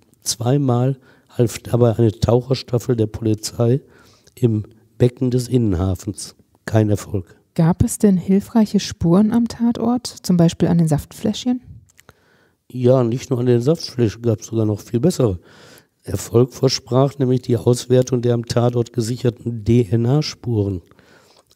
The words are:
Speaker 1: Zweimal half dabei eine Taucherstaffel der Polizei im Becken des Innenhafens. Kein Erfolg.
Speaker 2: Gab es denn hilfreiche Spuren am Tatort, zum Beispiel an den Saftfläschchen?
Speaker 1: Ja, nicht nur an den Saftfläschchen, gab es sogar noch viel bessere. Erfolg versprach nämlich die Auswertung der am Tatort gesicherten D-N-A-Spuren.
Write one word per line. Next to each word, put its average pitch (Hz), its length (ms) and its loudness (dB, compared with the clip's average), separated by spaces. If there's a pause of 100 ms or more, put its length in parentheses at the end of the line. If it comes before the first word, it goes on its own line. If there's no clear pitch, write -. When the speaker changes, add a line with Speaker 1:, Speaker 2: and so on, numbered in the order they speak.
(220)
Speaker 1:
Zweimal 131 800 0 (300)
half - 280 0
dabei 117 400 2
eine 117 140 4
Taucherstaffel 123 840 -2
der 110 120 0
Polizei 117 720 -2 (540)
im 110 300 0 (340)
Becken 123 320 0
des 123 160 -2
Innenhafens. 101 880 -2 (300)
Kein 107 260 2
Erfolg. - 440 -6 (200)
Speaker 2:
Gab 170 280 2
es 233 140 -4
denn 196 200 4
hilfreiche 202 640 0
Spuren 185 520 0
am 233 160 0
Tatort, 233 580 -2
zum - 320 -2
Beispiel 165 300 2
an 170 100 2
den 165 100 2
Saftfläschchen? 214 760 -4 (1080)
Speaker 1:
Ja, 127 320 4
nicht 120 280 -4
nur 120 80 -2
an 127 80 0
den 120 140 4
Saftfläschchen, 120 600 -2
gab 117 200 0
es - 60 -18
sogar 113 200 -2
noch 104 140 -2
viel - 180 -4
bessere. 123 400 0 (640)
Erfolg - 480 0
versprach 135 680 -2
nämlich 127 240 0
die 120 140 -2
Auswertung 123 640 0
der 120 100 0
am 117 140 -4
Tatort 120 440 0
gesicherten 117 720 -4
D-N-A-Spuren. 113 1200 0 (760)